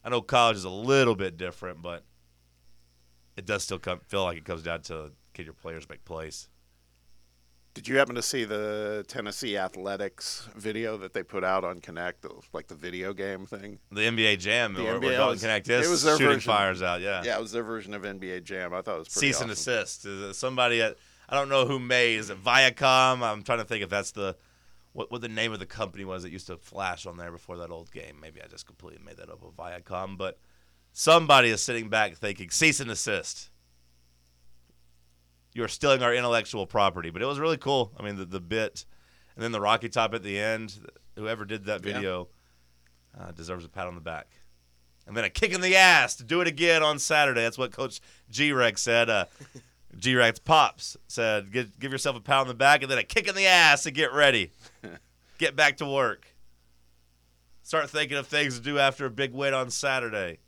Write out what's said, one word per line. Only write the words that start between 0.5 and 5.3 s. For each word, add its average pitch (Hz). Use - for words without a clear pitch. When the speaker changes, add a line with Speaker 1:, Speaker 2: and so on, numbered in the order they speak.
Speaker 1:
is 92
a 92
little 120
bit 92
different, 87
but 85
it 95
does 101
still 92
come, 90
feel 98
like 85
it 80
comes 82
down 82
to 78